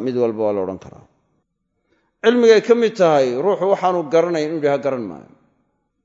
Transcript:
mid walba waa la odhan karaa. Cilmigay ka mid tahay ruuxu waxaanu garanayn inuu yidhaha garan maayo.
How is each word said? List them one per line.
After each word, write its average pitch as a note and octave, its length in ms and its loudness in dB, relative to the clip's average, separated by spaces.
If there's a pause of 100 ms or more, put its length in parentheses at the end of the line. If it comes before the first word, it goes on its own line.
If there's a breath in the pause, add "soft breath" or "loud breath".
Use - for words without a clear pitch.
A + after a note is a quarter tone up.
mid B2 120 -6
walba A2+ 280 -2
waa G#2 100 0
la G2+ 80 -2
odhan F#2 180 -8
karaa. - 260 -20 (1200)
Cilmigay A3+ 380 4
ka A#3 140 2
mid A#3 200 0
tahay D3+ 320 2 (120)
ruuxu F3 320 -2
waxaanu F3+ 280 0 (120)
garanayn E3 340 0
inuu D#3+ 140 -6
yidhaha C#3+ 180 0
garan C3 300 -4
maayo. D2 240 -16 (720)